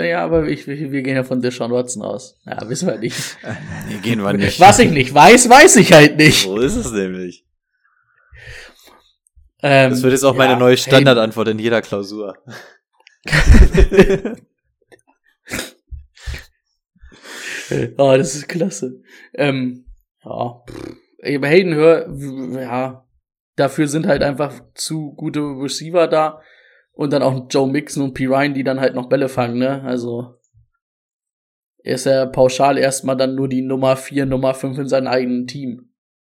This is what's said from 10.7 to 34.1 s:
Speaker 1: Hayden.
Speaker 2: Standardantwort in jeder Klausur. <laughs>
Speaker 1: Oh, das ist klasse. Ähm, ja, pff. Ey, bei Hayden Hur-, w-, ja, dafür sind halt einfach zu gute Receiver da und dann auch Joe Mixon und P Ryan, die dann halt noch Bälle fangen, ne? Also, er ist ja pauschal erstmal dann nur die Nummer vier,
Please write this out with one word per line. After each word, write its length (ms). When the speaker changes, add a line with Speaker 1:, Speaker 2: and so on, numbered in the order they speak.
Speaker 1:
Hayden. 60
Speaker 2:
Standardantwort 680
in 100
jeder 220
Klausur. 540
<laughs> 1120
Speaker 1:
Oh, 180
das 200
ist 120
klasse. 540
Ähm, 520
ja, 440
pff. 280
Ey, 200
bei 100
Hayden 260
Hur-, 340
w-, 540
ja, 440
dafür 320
sind 180
halt 160
einfach 300
zu 400
gute 260
Receiver 680
da 340
und 200
dann 100
auch 280
Joe 200
Mixon 340
und 100
P 120
Ryan, 280
die 100
dann 160
halt 140
noch 140
Bälle 200
fangen, 300
ne? 240
Also, 520
er 140
ist 100
ja 200
pauschal 520
erstmal 380
dann 180
nur 140
die 140
Nummer 340
vier, 300